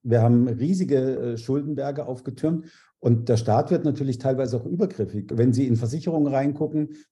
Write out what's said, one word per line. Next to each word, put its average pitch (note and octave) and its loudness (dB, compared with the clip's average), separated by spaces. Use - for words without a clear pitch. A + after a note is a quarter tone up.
Wir A#2 2
haben A#2+ 4
riesige, C#3 0
äh, B2 -2
Schuldenberge C#3 -4
aufgetürmt. D3+ -4
Und A#2 2
der A#2 4
Staat A#2 2
wird E3 2
natürlich C3+ -2
teilweise B2+ 0
auch A2+ -6
übergriffig. A2 -4
Wenn A#2+ 4
Sie C3 2
in A#2 2
Versicherungen D3 0
reingucken, D3 -2